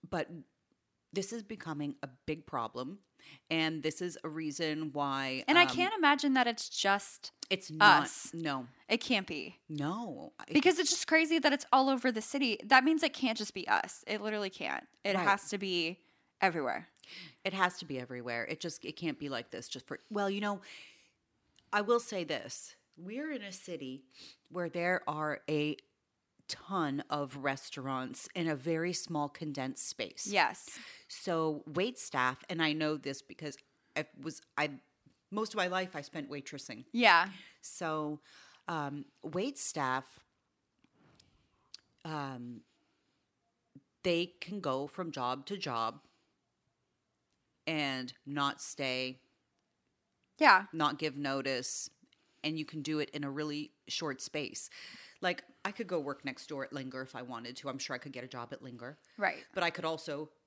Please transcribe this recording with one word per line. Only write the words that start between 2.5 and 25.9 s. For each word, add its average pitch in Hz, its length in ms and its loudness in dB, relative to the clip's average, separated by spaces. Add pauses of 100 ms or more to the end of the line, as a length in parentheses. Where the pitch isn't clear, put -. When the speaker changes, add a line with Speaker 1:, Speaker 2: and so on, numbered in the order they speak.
Speaker 1:
and 160 340 0
this 156 180 -2
is 180 220 -4
a 160 60 -4
reason 156 640 -2
why, 135 540 -2
Speaker 2:
And 320 100 6
I 349 60 10
Speaker 1:
um, - 60 6
Speaker 2:
can't 359 280 2
imagine 285 360 4
that 254 140 6
it's 233 220 -4
just - 640 0 (180)
Speaker 1:
it's 190 220 -2
not, 170 320 10
Speaker 2:
us. - 300 -4
Speaker 1:
no. 143 340 -2 (220)
Speaker 2:
It 226 120 4
can't 202 260 0
be. 160 300 -8 (120)
Speaker 1:
No. 156 680 -4
I - 120 -14
Speaker 2:
Because 302 280 6
it's 285 100 4
just - 180 0
crazy 320 320 6
that 277 140 6
it's 277 180 -2
all 262 180 8
over 262 220 4
the 220 100 -2
city. 254 440 0
That 262 180 10
means 320 200 4
it 302 100 2
can't 220 240 0
just 214 160 -6
be - 140 -6
us. - 400 2
It 208 140 -4
literally 208 280 -2
can't. 131 360 -6 (180)
It 196 120 2
Speaker 1:
Right. 185 120 4
Speaker 2:
has 202 220 4
to 208 80 -2
be 180 420 -2 (420)
everywhere. 165 460 0 (580)
Speaker 1:
It 190 80 -2
has 180 260 4
to 175 60 -10
be 139 140 -6
everywhere. 120 460 -4
It 156 140 -6
just, - 240 -6
it - 140 -8
can't 160 200 -4
be 147 120 -6
like 123 220 -4
this - 180 -8
just - 180 -12
for, 135 120 -8 (100)
well, 202 200 0
you 202 120 -2
know, 202 200 -2 (1120)
I 208 100 2
will 233 200 6
say 196 240 -2
this. - 500 -6 (220)
We're 226 340 -8
in 254 120 -6
a 196 80 -12
city 139 520 -10 (460)
where 175 200 -4
there 175 380 0
are 151 420 -2
a 151 280 2 (720)